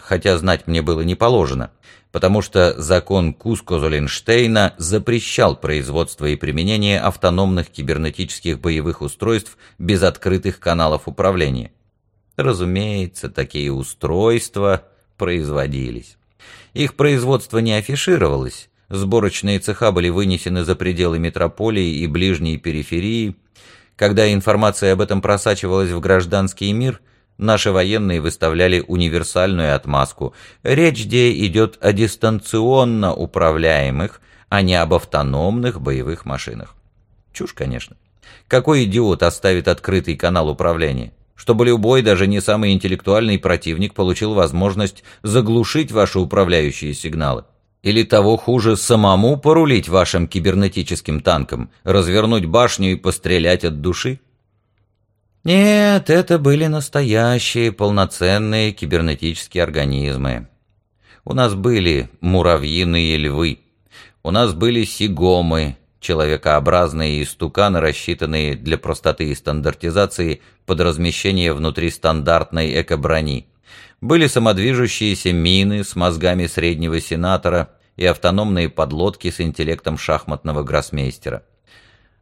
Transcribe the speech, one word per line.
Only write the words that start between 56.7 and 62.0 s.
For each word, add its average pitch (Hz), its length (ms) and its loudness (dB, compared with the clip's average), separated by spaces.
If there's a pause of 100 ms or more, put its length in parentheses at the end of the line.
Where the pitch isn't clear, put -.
полноценные 104 1000 0
кибернетические 82 920 -2
организмы. 69 880 -2 (760)
У - 100 -8
нас 123 200 2
были 95 560 0 (100)